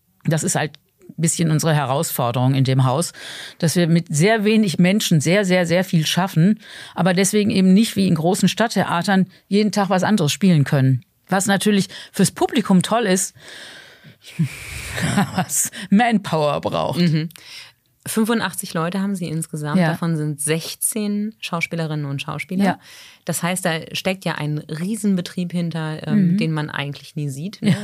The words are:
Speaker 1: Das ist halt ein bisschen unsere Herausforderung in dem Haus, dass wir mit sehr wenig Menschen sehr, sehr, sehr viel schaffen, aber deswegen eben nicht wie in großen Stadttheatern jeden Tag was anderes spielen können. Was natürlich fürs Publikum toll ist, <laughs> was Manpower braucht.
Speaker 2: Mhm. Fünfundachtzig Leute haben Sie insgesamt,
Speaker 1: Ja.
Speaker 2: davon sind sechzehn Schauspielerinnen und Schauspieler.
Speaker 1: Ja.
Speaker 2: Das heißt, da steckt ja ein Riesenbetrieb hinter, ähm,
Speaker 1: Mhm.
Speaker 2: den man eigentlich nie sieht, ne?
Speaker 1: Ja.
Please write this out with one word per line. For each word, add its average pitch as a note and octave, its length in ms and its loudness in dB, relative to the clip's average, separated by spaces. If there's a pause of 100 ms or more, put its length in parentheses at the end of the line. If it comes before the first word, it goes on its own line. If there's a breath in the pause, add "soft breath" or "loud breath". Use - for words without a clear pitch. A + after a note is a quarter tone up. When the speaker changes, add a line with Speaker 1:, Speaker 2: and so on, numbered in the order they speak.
(240)
Speaker 1:
Das D3+ 180 0
ist - 120 -2
halt D3 240 -4 (240)
ein - 160 -20
bisschen D#3+ 320 0
unsere D#3 240 2
Herausforderung C3+ 800 0
in C3+ 100 2
dem C3 200 2
Haus, C3+ 280 0 (460 loud breath)
dass E3 180 0
wir F3 120 4
mit E3+ 200 2
sehr G3+ 380 2
wenig G#3+ 320 2
Menschen F3+ 420 4
sehr, F#3+ 240 2
sehr, F3+ 220 2
sehr F3 180 2
viel D#3+ 220 0
schaffen, F#3+ 540 2 (340 loud breath)
aber F3+ 180 2
deswegen G3+ 380 2
eben F#3 240 6
nicht A3 200 4
wie G3 140 2
in F3 60 2
großen F3 340 2
Stadttheatern F#3+ 800 0 (220 soft breath)
jeden G#3 220 2
Tag G3 200 0
was F#3 120 2
anderes F3 300 2
spielen E3+ 320 4
können. C3 400 2 (240)
Was G3 160 2
natürlich G3 440 2 (220 loud breath)
fürs - 200 2
Publikum A3+ 500 2
toll G#3+ 240 0
ist, F#3+ 300 0 (1040 loud breath)
<laughs> - 1000 -4
was - 340 -4 (200 loud breath)
Manpower G3 720 2
braucht. - 380 -2
Speaker 2:
Mhm. D#3+ 280 2 (760 loud breath)
Fünfundachtzig G#3+ 720 -2
Leute F3 260 -4
haben G3 140 -4
Sie F3+ 140 -6
insgesamt, D3+ 500 -4
Speaker 1:
Ja. E3 120 2
Speaker 2:
davon E3 260 -2
sind D3+ 240 -4
sechzehn G#3 1000 -4
Schauspielerinnen D#3+ 640 -6
und C#3 160 -6
Schauspieler. F#3 440 -4
Speaker 1:
Ja. F#3 140 0 (460 loud breath)
Speaker 2:
Das - 200 -4
heißt, F#3 200 -2
da E3 100 0 (180)
steckt F#3+ 320 -4
ja E3+ 100 -2
ein D3 240 -4
Riesenbetrieb F3+ 920 -4
hinter, D#3+ 560 -6
ähm, F#3 240 4
Speaker 1:
Mhm. F#3 60 2
Speaker 2:
den D#3+ 140 0
man D3+ 160 -4
eigentlich - 460 -8
nie D3 140 -4
sieht, D3 340 -10
ne? G#3+ 80 2
Speaker 1:
Ja. E3+ 140 4